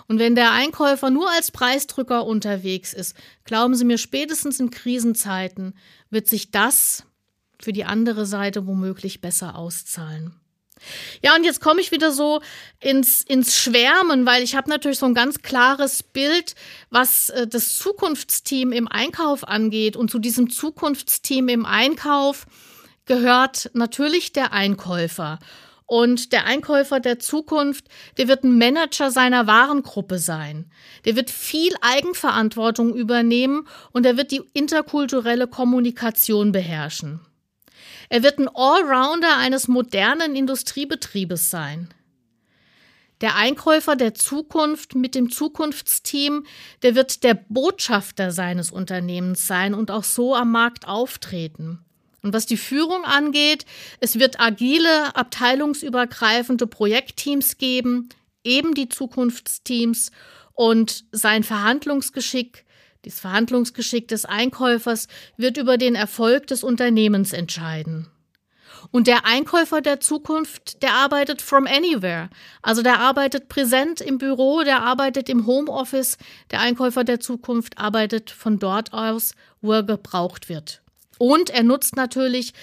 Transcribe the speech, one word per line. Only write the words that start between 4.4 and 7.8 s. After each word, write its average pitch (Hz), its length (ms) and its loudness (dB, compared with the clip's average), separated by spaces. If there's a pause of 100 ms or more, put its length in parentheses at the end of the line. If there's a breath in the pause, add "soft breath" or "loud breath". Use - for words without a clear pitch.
in 247 120 -2
Krisenzeiten 202 1000 -4 (360 soft breath)
wird 214 180 -4
sich - 240 -2
das - 540 0 (560)
für 226 100 -6
die 190 140 -6